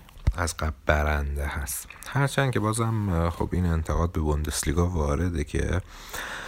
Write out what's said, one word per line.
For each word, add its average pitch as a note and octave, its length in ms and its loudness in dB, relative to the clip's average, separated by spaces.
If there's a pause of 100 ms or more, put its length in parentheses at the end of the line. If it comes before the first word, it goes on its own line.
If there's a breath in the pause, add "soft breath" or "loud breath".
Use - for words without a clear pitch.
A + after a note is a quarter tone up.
(360)
از F2 200 -2
قبل E2 200 -2 (100)
برنده D2 600 2
هست، - 420 -6 (180)
هرچند C3+ 460 2
که A#2 80 0
بازم، A2 480 0
اه، E2+ 220 2
خب - 220 -2
این F2 140 2
انتقاد E2 460 2
به D#2+ 80 -2
بوندسلیگا D2+ 680 2
وارده D#2 580 0
که C#2+ 360 0 (680 loud breath)